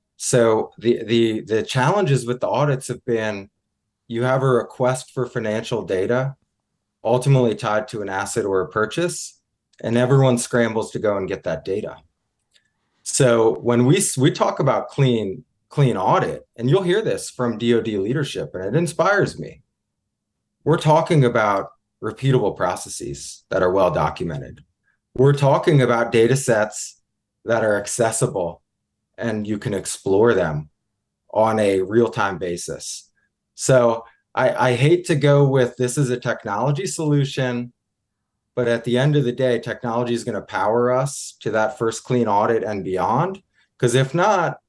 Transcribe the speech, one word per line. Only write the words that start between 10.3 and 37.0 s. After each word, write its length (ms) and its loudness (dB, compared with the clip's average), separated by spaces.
scrambles 540 0
to 80 -8
go 180 0
and 120 -4
get 160 -8
that 200 -6
data. 320 -6
So 580 2
when 260 2
we 120 6
s-, 180 -4
we 140 4
talk 280 -2
about 300 0
clean, 560 -2
clean 280 0
audit, 500 0
and 120 -4
you'll 140 4
hear 200 0
this 260 -4
from 300 -4
D 160 2
O 60 2
D 180 -2
leadership, 560 -4
and 100 -8
it 140 0
inspires 600 0
me. 240 -14
We're 140 2
talking 480 4
about 460 0
repeatable 500 0
processes 920 -8
that 140 -2
are 100 4
well 180 4
documented. 720 -4
We're 160 6
talking 480 4
about 320 2
data 240 4
sets 640 -2
that 180 0
are 140 2
accessible 840 -2
and 300 -4
you 120 -4
can 140 -6
explore 600 0
them 340 -2
on 260 2
a 220 2
real-time 560 0
basis. 760 -10
So 500 2
I, 360 0
I 40 2
hate 320 2
to 80 0
go 340 4
with 280 0
this 200 -2
is 140 0
a 100 -2
technology 680 -4
solution, 840 -2